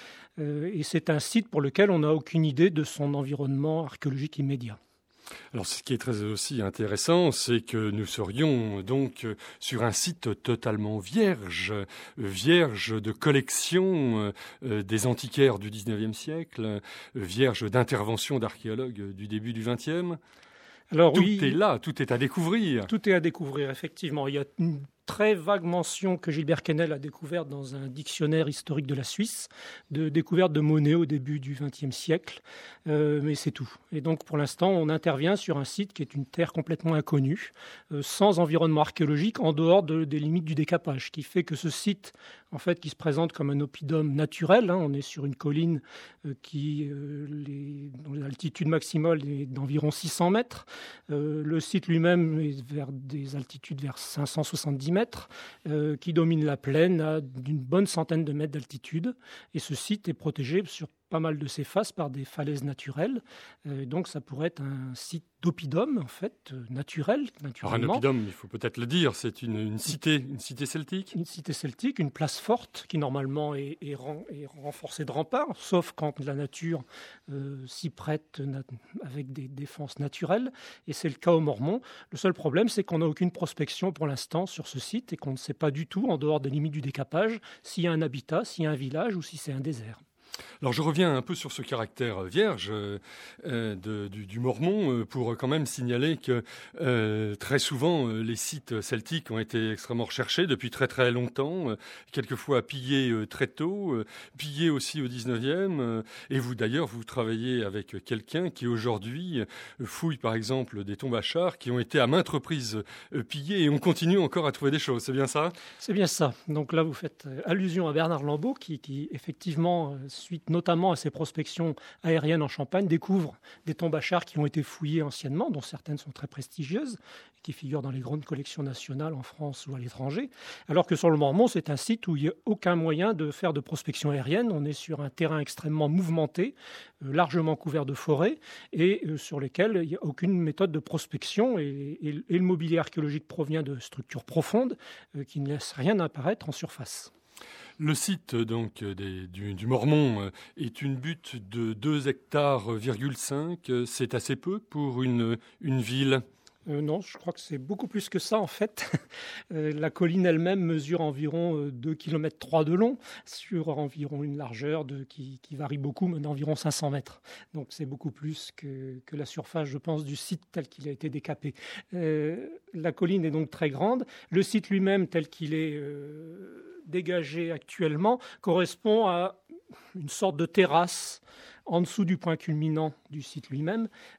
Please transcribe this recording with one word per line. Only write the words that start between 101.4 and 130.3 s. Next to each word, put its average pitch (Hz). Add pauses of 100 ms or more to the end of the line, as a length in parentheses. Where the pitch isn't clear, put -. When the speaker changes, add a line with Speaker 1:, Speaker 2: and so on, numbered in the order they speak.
Speaker 2:
euh, 107 (360)
quelquefois 131
pillés, 135
euh, 110
très -
tôt, 185
euh, 110 (320)
pillés 151
aussi 147
au 127
dix-neuvième, 127
euh, 113 (280)
et 135
vous 123
d'ailleurs, 120
vous 117
travaillez 117
avec 98
quelqu'un 156
qui -
aujourd'hui, 120
euh, 104 (380)
fouille 156
par 113
exemple 113
des 101
tombes 123
à 107
chars 170
qui 123
ont 123
été 139
à 120
maintes 165
reprises, 123 (300)
euh, 143
pillées 160
et 147
on 147
continue 175
encore 160
à 131
trouver 139
des 151
choses, 123
c'est 131
bien 135
ça ? 151 (280)
Speaker 1:
C'est -
bien 196
ça. 135 (140)
Donc 151
là, 165
vous 160
faites, -
euh, 135
allusion 180
à 147
Bernard 160
Lambeau 151
qui, 151
qui 143
effectivement, 165
euh, 139 (320)
suite 160
notamment 175
à 160
ces 147
prospections 160 (300)
aériennes 160
en 139
Champagne, 185
découvre 165 (300)
des 160
tombes 165
à 151
chars 175
qui -
ont 151
été 147
fouillées 156
anciennement, 147
dont 151
certaines 147
sont -
très -
prestigieuses, 185 (420)
qui 156
figurent 139
dans 135
les 131
grandes 139
collections 139
nationales 139
en 127
France -
ou 139
à 127
l'étranger, 139 (380)